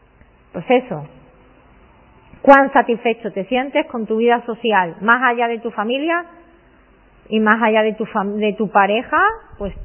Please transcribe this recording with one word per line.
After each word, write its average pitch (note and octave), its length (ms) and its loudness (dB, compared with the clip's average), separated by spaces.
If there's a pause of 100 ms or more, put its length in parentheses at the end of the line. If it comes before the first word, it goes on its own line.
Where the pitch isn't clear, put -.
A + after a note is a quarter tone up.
(540)
pues F3 160 -10
eso, B3 340 0 (1400)
cuán C#4 280 6
satisfecho A3+ 600 0
te F#3+ 140 -6
sientes C#4 420 -2
con A3+ 180 -8
tu A3 120 -2
vida A#3+ 280 2
social, G#3 560 -2
más A#3 220 4
allá A#3+ 240 0
de A#3 120 -4
tu A3+ 120 -8
familia C#4+ 540 -4 (1040)
y A3 120 0
más G#3+ 240 2
allá A3 180 4
de A3 120 0
tu G#3+ 120 -8
fam-, G3+ 300 -4
de G#3 180 0
tu G#3 160 -4
pareja, G#3+ 500 2 (380)
pues G3 160 -8 (120)